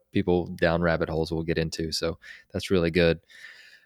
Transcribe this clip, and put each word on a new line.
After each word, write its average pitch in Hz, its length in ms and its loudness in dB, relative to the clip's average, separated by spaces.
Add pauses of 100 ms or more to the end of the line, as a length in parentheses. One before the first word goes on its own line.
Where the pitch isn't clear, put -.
(120)
people 87 360 2 (120)
down 85 220 2
rabbit 82 280 0
holes 80 220 -2
will 82 120 -4
get 80 140 -2
into. 80 340 -4
So - 260 -4 (340)
that's - 200 -6
really 85 200 2
good. 82 280 4 (680)